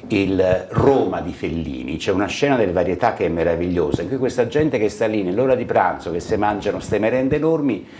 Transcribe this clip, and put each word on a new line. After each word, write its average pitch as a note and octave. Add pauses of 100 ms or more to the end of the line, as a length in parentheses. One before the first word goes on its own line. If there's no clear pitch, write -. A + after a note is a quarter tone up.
il F#2
Roma A2+
di D#2+
Fellini, D#2
c'è G2+
una F#2+
scena C#3+
del A2
Varietà F2+
che F#2+
è -
meravigliosa, E2+
in F2
cui C3
questa B2+
gente C#3
che G#2+
sta A2
lì G#2+
nell'ora A#2+
di A#2+
pranzo, F#2
che E2+
se G#2+
mangiano G2+
ste G2
merende C3
enormi, C#3+ (160)